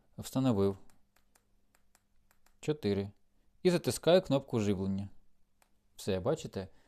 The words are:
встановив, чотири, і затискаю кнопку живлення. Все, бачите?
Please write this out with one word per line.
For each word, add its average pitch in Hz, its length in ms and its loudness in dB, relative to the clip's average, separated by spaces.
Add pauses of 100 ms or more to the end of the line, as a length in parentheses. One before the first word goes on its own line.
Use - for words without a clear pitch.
(180)
встановив, 117 600 0 (1800)
чотири, 101 500 -2 (540)
і 180 80 4
затискаю 170 500 2
кнопку 135 380 -2
живлення. 98 500 -2 (840)
Все, 95 240 -4
бачите? 104 480 -4 (200)